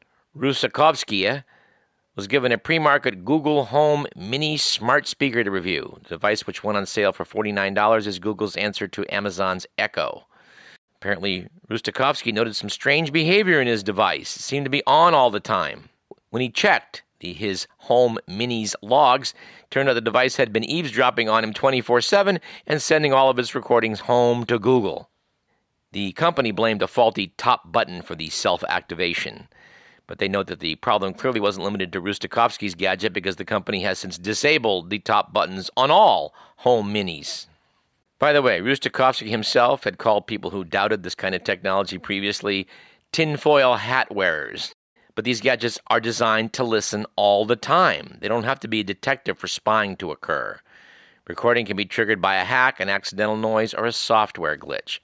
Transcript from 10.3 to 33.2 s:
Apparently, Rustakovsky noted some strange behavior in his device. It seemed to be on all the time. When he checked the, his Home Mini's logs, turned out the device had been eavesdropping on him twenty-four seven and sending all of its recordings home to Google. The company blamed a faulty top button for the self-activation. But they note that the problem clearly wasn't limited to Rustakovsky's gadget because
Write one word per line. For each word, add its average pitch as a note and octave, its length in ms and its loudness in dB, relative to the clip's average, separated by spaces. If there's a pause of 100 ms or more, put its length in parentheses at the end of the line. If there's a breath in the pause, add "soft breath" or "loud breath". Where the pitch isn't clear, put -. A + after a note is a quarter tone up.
Apparently, F#2+ 540 -4 (200)
Rustakovsky A#2 640 -2
noted A2 220 0
some G#2 140 -8
strange D3 420 0
behavior E3 500 2
in B2 60 2
his A2+ 160 0
device. F#2+ 520 0
It - 60 -14
seemed C#3 240 -4
to C3 60 -6
be C#3 160 0
on E3 260 6
all C3 160 6
the G#2 100 -2
time. D#2+ 500 -4 (420)
When A#2 100 -2
he B2+ 80 -2
checked - 540 0 (160)
the, F2 140 -12
his F#2+ 320 -6 (120)
Home A#2+ 500 2
Mini's A2 540 -4
logs, C3 520 2 (380 loud breath)
turned C#3 180 2
out B2+ 40 4
the A#2 80 -2
device B2 340 0
had A#2+ 160 0
been A2 120 -2
eavesdropping B2 640 0
on A2 140 4
him G#2+ 100 -4
twenty-four A#2+ 480 2
seven G3 380 2 (280 loud breath)
and D3+ 120 0
sending D3+ 320 2
all C3+ 200 6
of B2 80 0
its B2 160 -4
recordings A2+ 460 2
home A#2+ 440 2
to A#2+ 140 0
Google. G#2+ 500 0 (800)
The G2 200 -6
company B2+ 400 0
blamed G#2+ 300 0
a G2 60 0
faulty A2+ 500 0
top A#2 340 0
button F2+ 300 -2
for F2 140 -12
the D#2+ 140 -8
self-activation. F2 1200 -4 (600 soft breath)
But F2+ 100 -14
they G2+ 100 0
note G2 200 -2
that F2 120 -10
the D#2+ 160 -6
problem G2 380 0
clearly B2 260 -2
wasn't G2 240 -2
limited F#2+ 300 -4
to F#2+ 80 -6
Rustakovsky's G2+ 760 -2
gadget F#2+ 380 -2
because F#2 240 -6